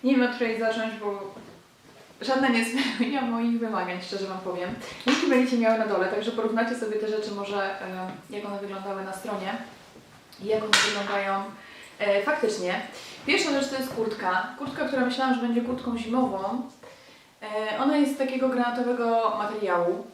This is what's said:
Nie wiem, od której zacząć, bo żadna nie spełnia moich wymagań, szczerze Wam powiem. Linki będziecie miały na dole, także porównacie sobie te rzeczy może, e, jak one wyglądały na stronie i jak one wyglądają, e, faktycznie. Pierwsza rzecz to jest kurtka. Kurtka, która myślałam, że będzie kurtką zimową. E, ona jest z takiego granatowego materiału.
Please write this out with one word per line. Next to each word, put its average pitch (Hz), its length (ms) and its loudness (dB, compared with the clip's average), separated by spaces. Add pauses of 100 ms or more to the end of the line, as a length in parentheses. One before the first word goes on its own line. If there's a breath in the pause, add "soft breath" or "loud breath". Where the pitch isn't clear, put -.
Nie 269 120 4
wiem, 247 140 4
od - 40 -6
której 226 260 0
zacząć, 220 400 -2
bo 196 340 -6 (840)
żadna 269 280 2
nie 233 160 4
spełnia 262 580 0
moich 233 380 0
wymagań, 185 420 -2
szczerze 196 240 -6
Wam 190 120 -6
powiem. 180 360 -4 (320 loud breath)
Linki 285 200 4
będziecie 247 320 4
miały 226 200 4
na 214 80 2
dole, 190 220 2
także 208 240 -2
porównacie 226 420 0
sobie 214 220 -4
te 214 120 -2
rzeczy 214 220 -2
może, 202 520 -4
e, 185 280 -8 (200)
jak 202 160 -8
one 202 120 -6
wyglądały 196 460 -6
na - 80 -8
stronie 202 420 -6 (880)
i 196 40 -8
jak 214 160 2
one 214 100 4 (160)
wyglądają, 202 560 -2 (540 loud breath)
e, 202 240 4
faktycznie. 208 580 0 (460 loud breath)
Pierwsza 330 240 4
rzecz 269 180 2
to 262 80 -4
jest 262 180 -4
kurtka. 208 640 0
Kurtka, 285 260 -4
która 254 200 2
myślałam, 262 300 2
że 233 60 0
będzie 233 200 2
kurtką 247 380 -2
zimową. 233 640 0 (800 loud breath)
E, 214 360 -4
ona 285 180 4
jest 277 180 4
z - 40 -6
takiego 262 300 2
granatowego 240 880 2
materiału. 190 760 0